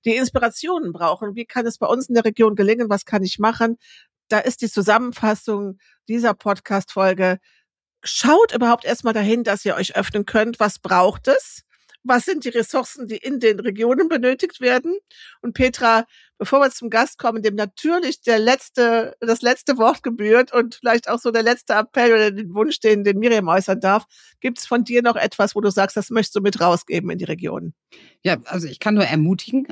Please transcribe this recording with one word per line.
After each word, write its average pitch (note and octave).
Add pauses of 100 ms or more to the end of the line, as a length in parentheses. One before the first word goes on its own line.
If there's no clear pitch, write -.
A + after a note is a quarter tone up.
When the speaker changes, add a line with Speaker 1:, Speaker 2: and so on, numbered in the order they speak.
Speaker 1:
die A3+
Inspirationen C4
brauchen, E3+
wie A#3
kann A#3+
es A3+
bei -
uns B3+
in A#3+
der A3+
Region G#3+
gelingen, G#3+
was G3+
kann G3+
ich F#3
machen? A3+ (500)
Da G#3+
ist -
die A3+
Zusammenfassung G#3 (300)
dieser A#3
Podcast-Folge. F#3+ (640)
Schaut E4
überhaupt A#3
erstmal A#3+
dahin, A3
dass G3+
ihr G3
euch -
öffnen G3+
könnt. A3
Was G#3
braucht F#3
es? - (380)
Was B3
sind E4
die -
Ressourcen, A#3+
die A3
in C4+
den G#3+
Regionen A#3+
benötigt C4
werden? B3+ (460)
Und A#3+
Petra, A#3+ (320)
bevor C4+
wir C4+
zum A#3+
Gast A3+
kommen, A#3
dem G#3
natürlich D#4
der A3+
letzte, A#3
das A#3
letzte B3+
Wort A#3
gebührt A#3
und A#3+
vielleicht A#3
auch -
so A#3+
der A3+
letzte A#3
Appell A#3
oder G#3+
den G3
Wunsch, A3
den, G#3+
den G3+
Miriam G#3+
äußern F#3+
darf, G3 (340)
gibt's -
von A#3+
dir A#3+
noch A#3
etwas, -
wo G#3
du G#3
sagst, G3
das G#3
möchtest A3
du G#3
mit G3
rausgeben F3
in F3
die F3
Region? E3+ (480)
Speaker 2:
Ja, F3
also F3
ich C3
kann G#3+
nur G#3
ermutigen. E3+